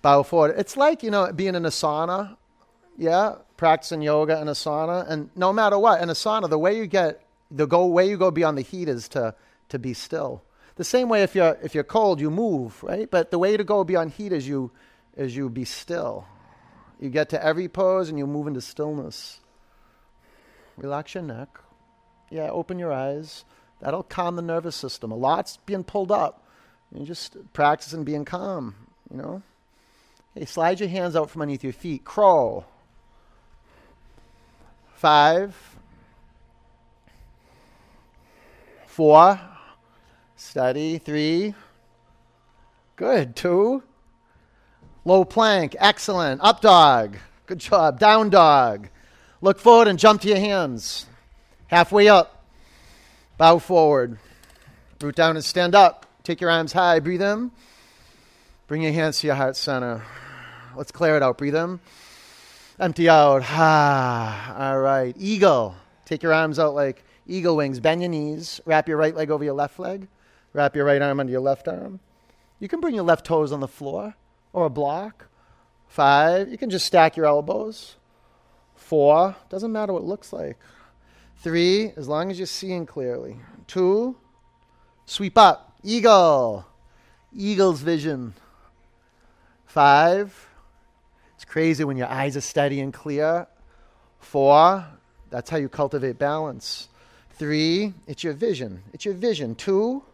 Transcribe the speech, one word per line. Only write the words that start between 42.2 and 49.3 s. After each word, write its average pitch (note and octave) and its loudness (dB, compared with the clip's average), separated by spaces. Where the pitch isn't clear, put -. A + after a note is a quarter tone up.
Good. F3+ -2
Two. G3+ 0
Low F#3 4
plank. G3 0
Excellent. F#3 -2
Up A3 4
dog. C#3 6
Good F3+ -12
job. D#3 2
Down G#3+ 4
dog. C3+ 6